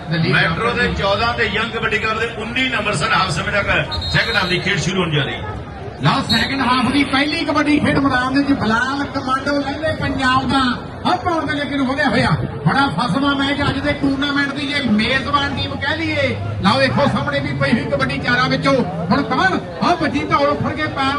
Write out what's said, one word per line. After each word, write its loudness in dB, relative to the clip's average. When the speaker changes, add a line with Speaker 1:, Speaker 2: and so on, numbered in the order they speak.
Speaker 1:
ਦਲੀਪ 2
Speaker 2:
ਮੈਟਰੋ 2
ਦੇ 0
Speaker 1:
ਸਿੰਘ। 0
Speaker 2:
ਚੌਦਾਂ 0
ਤੇ 0
ਯੰਗ -2
ਕਬੱਡੀ -2
ਕਲੱਬ -2
ਦੇ -2
ਉੱਨੀ -2
ਨੰਬਰ -2
ਸਨ। 0
ਹਾਫ 2
ਸਮੇਂ -2
ਤੱਕ 0
ਸੈਕਿੰਡ 2
ਹਾਫ 2
ਦੀ 0
ਖੇਡ -2
ਸ਼ੁਰੂ 0
ਹੋਣ 0
ਜਾ 0
ਰਹੀ -4
ਹੈ। -8
Speaker 1:
ਲਓ 2
ਸੈਕਿੰਡ 0
ਹਾਫ 2
ਦੀ 2
ਪਹਿਲੀ 0
ਕਬੱਡੀ 2
ਖੇਡ 2
ਮੈਦਾਨ 2
ਦੇ 2
ਵਿੱਚ 2
ਬਲਾਲ 0
ਕਮਾਂਡੋ -2
ਲਹਿੰਦੇ -2
ਪੰਜਾਬ 2
ਦਾ 2
ਹੱਥ 0
ਪਾਉਣ 0
ਦੇ -2
ਲੇਕਿਨ -2
ਵਧਿਆ 0
ਹੋਇਆ 2
ਬੜਾ 4
ਫਸਵਾ 0
ਮੈਚ 0
ਅੱਜ 0
ਦੇ 0
ਟੂਰਨਾਮੈਂਟ 0
ਦੀ -4
ਜੇ -2
ਮੇਜ਼ਬਾਨ 0
ਟੀਮ -4
ਕਹਿ -2
ਲਈਏ। -2
ਲਓ 4
ਵੇਖੋ 2
ਸਾਹਮਣੇ 0
ਵੀ -2
ਪਈ 0
ਹੋਈ 2
ਕਬੱਡੀ 0
ਚਾਰਾਂ 2
ਵਿੱਚੋਂ। 2
ਹੁਣ 0
ਕਮਲ 2
ਆਹ 4
ਵੱਜੀ 0
ਧੌਲ 2
ਉੱਠ 0
ਕੇ -4
ਪੈਰ 0